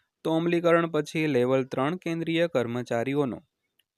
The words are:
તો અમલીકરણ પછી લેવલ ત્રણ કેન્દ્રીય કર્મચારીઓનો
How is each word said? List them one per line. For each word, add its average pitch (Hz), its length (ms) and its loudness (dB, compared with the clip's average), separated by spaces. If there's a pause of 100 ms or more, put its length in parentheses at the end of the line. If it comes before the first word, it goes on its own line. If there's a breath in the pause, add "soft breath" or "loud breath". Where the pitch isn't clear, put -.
(240)
તો 160 80 0
અમલીકરણ 170 560 2
પછી 156 400 -2
લેવલ 131 360 2
ત્રણ 131 320 -2
કેન્દ્રીય 165 520 -2
કર્મચારીઓનો 120 960 -2 (540)